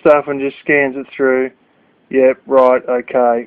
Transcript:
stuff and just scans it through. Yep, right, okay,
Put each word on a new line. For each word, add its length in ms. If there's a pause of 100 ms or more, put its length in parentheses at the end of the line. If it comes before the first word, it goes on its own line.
stuff 280
and 120
just 200
scans 360
it 180
through. 360 (600)
Yep, 360
right, 420
okay, 580